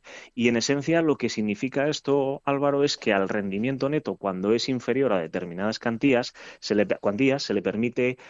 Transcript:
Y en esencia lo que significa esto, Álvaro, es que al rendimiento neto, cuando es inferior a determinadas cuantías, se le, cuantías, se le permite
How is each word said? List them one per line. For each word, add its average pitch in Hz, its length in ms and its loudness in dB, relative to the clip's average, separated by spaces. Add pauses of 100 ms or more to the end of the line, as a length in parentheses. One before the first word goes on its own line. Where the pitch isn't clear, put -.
(360)
Y 120 120 2
en 120 100 4
esencia 143 440 0
lo 151 160 2
que 120 120 -2
significa 123 580 -2
esto, 139 580 0
Álvaro, 139 380 2
es 143 140 0
que 110 160 0
al 95 160 2
rendimiento 110 600 -2
neto, 143 260 -2
cuando 98 380 0
es 117 160 0
inferior 127 440 0
a 95 60 2
determinadas 90 600 -4
cuantías, 123 540 2 (260)
se - 160 -2
le, 104 120 4
cuantías, 131 560 0
se - 100 -2
le 123 80 2
permite 120 560 0 (120)